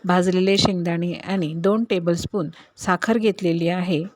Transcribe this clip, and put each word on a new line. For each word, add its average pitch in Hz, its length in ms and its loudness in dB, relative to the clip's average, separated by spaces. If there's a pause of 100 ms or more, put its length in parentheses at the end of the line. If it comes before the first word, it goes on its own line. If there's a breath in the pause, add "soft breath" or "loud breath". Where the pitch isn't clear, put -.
भाजलेले 185 540 4
शेंगदाणे 175 540 0
आणि 170 440 -4
दोन 196 280 2
टेबलस्पून 175 640 -2 (260 loud breath)
साखर 202 420 0
घेतलेली 175 500 0
आहे. 180 340 -2 (140)